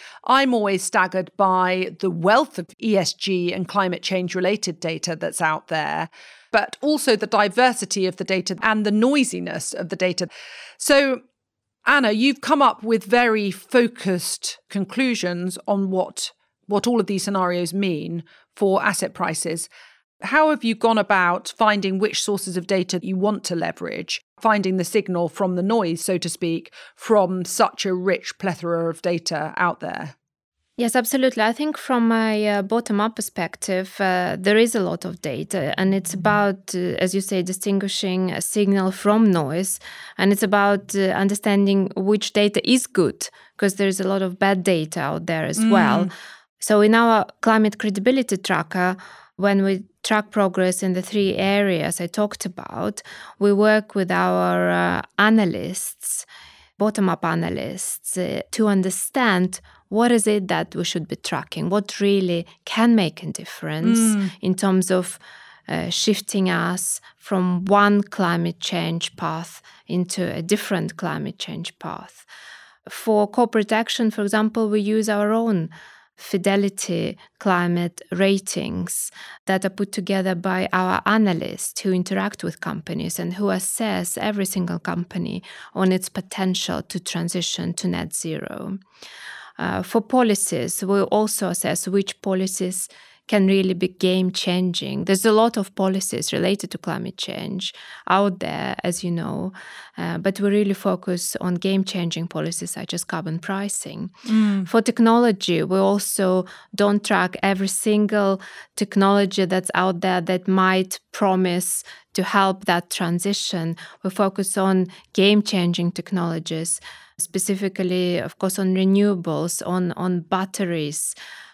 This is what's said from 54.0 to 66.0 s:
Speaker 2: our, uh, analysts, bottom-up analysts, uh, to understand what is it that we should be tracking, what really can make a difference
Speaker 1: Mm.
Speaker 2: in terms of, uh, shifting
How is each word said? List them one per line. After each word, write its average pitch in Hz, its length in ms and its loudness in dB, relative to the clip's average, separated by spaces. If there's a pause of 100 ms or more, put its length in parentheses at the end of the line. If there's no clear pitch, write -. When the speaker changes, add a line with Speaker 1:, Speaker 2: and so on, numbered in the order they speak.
Speaker 2:
our, 180 600 2
uh, 175 320 0 (160)
analysts, 196 1080 0 (520)
bottom-up 202 460 0
analysts, - 920 -4
uh, 180 240 -4 (100)
to 220 160 2
understand 190 920 0 (280)
what 233 220 2
is 220 160 4
it 208 220 0
that 165 260 -2
we 170 100 -2
should 165 220 -4
be - 100 -8
tracking, - 520 -6
what 202 320 -2
really 190 460 2 (180)
can 233 300 4
make 190 280 2
a 156 80 -8
difference 160 680 -2
Speaker 1:
Mm. 208 320 2 (100)
Speaker 2:
in 185 140 2
terms 185 360 2
of, 185 280 0 (500)
uh, 170 200 -4
shifting 190 640 0